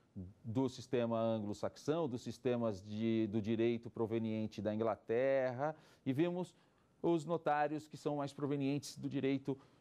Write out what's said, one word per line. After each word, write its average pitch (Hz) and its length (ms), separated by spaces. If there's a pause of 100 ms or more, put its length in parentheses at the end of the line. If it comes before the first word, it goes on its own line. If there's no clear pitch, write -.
(440)
do 123 240
sistema 117 520
anglo-saxão, 113 880
dos 123 140
sistemas 117 640
de, 110 440
do 107 140
direito 113 480
proveniente 110 720
da 107 140
Inglaterra, 127 1000 (320)
e 135 60
vimos 175 420 (480)
os 165 240
notários 151 640
que - 80
são 147 220
mais 139 160
provenientes 143 640
do 135 120
direito, 135 480 (240)